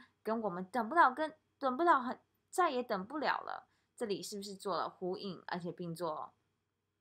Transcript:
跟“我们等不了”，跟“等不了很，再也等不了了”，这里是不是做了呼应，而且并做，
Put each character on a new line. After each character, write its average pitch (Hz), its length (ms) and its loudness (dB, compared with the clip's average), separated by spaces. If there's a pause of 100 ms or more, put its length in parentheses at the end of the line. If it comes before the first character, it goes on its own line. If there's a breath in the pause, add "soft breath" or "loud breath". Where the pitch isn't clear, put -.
(220 loud breath)
跟 226 200 -2
“我 208 80 0
们 180 140 -4
等 220 240 -2
不 262 60 -2
了”， 311 200 8
跟 302 240 -4 (200)
“等 254 180 0
不 285 60 0
了 330 180 8
很， 240 200 -6 (300)
再 349 200 4
也 247 120 0
等 202 240 -2
不 269 100 -8
了 262 240 0
了”， 50 280 -10 (280)
这 - 80 -4
里 202 180 -2
是 208 140 -10
不 202 60 -8
是 202 120 -10
做 190 220 -2
了 143 140 -2
呼 185 260 -4
应， 185 300 -8
而 - 120 -4
且 170 140 -6
并 170 240 -8
做， 156 380 -6 (680)